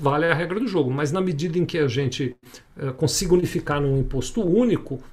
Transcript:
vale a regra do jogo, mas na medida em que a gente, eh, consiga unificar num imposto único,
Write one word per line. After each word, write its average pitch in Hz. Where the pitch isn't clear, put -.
vale 147
a 170
regra 175
do 254
jogo, 156
mas 143
na 190
medida 175
em 175
que -
a 147
gente, 127
eh, 135
consiga 165
unificar 160
num 139
imposto 131
único, 190